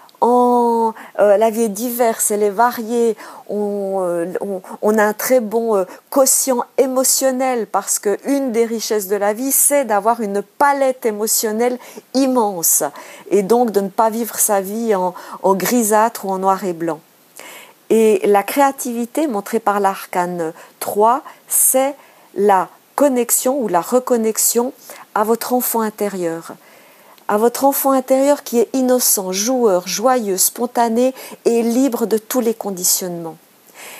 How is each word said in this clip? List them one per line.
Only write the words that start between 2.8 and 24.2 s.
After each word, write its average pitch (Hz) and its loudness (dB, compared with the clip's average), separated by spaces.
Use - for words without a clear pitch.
on, 202 -4
euh, 175 -2
on, 196 -6
on 214 2
a 208 4
un 214 0
très 254 0
bon, 220 0
euh, 185 2
quotient 262 2
émotionnel 254 0
parce - -4
que 202 -2
une 269 0
des 233 0
richesses 214 -4
de 196 -2
la 202 0
vie, 262 -4
c'est 285 2
d'avoir 220 0
une 202 -4
palette 269 0
émotionnelle 220 -2
immense 233 0
et 185 2
donc 233 2
de 196 2
ne 196 -4
pas 226 0
vivre 220 -6
sa 202 2
vie 214 -4
en, 180 -2
en 190 4
grisâtre 214 0
ou 196 -4
en 190 -4
noir 190 0
et 180 -2
blanc. 165 -6
Et 220 6
la 202 4
créativité 269 -2
montrée 214 -4
par 202 0
l'arcane 180 -2
trois, 226 2
c'est 269 0
la 196 2
connexion 254 2
ou 226 -2
la 175 2
reconnexion 240 0